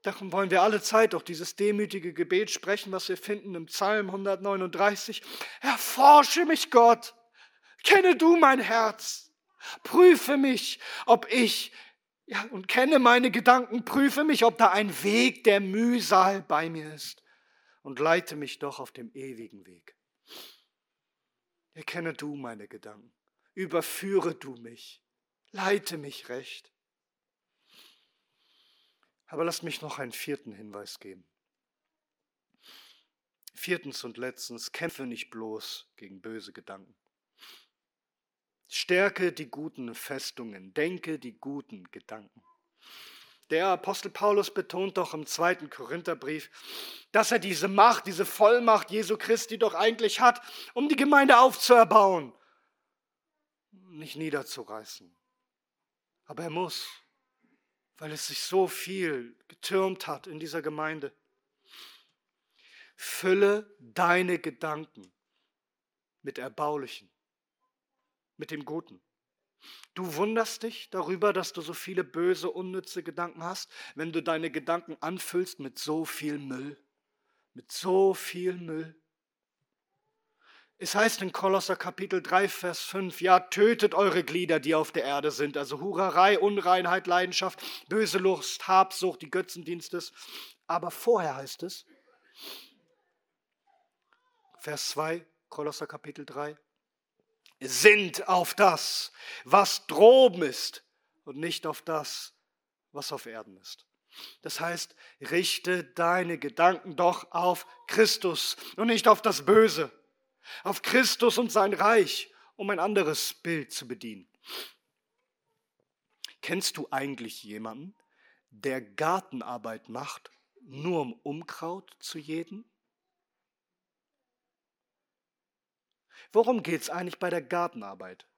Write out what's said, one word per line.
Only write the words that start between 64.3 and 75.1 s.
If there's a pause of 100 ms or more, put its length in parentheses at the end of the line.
Gedanken (1080)
mit
Erbaulichen, (1300)
mit
dem
Guten. (920)
Du
wunderst
dich
darüber,
dass
du
so
viele
böse,
unnütze
Gedanken
hast, (260)
wenn
du
deine
Gedanken
anfüllst